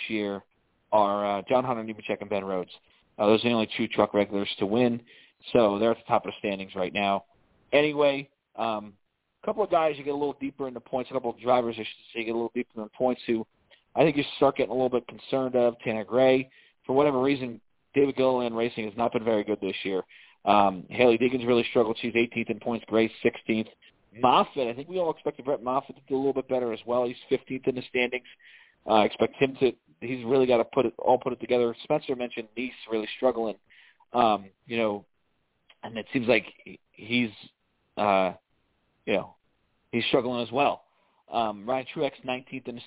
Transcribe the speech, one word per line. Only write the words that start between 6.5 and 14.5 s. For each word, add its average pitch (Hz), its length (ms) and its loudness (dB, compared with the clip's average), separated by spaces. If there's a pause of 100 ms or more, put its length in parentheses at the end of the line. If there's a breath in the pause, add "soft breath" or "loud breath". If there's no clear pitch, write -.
right 90 180 -4
now. 98 300 0 (480)
Anyway, 143 580 2 (280)
um, 107 360 -4 (480)
a - 40 -8
couple 214 180 -2
of 165 80 -4
guys 160 260 2
you 139 60 -14
get 143 100 -4
a 143 40 -4
little 143 220 -4
deeper 135 280 -8
in 127 60 -10
the 117 60 -12
points, 127 300 -6
a - 40 -16
couple 123 160 -4
of 113 100 -8
drivers, 117 360 0
I 110 80 -8
should - 40 -10 (260)
say, 117 60 -8
you 113 60 -4
get 110 60 -4
a - 20 -2
little 117 200 -4
deeper 120 220 -6
in 110 80 -8
the 107 60 -12
points 127 360 -2
who 113 200 -2 (500 soft breath)
I 123 80 4
think 151 140 4
you 139 60 0 (140)
start 135 200 4